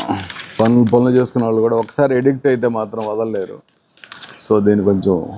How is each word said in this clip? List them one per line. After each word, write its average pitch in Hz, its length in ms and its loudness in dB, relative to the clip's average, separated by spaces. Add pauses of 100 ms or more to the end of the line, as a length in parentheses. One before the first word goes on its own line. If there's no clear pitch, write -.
(600)
పనులు, 117 320 4
పనులు 123 180 4
చేసుకునే 123 360 0
వాళ్ళు 113 160 0
కూడా 117 160 0
ఒకసారి 135 380 0
అడిక్ట్ 135 320 0
అయితే 123 200 2
మాత్రం 110 400 -4
వదలలేరు. 104 540 -6 (760)
So 107 200 0
దీన్ని 104 260 2
కొంచెం 95 520 0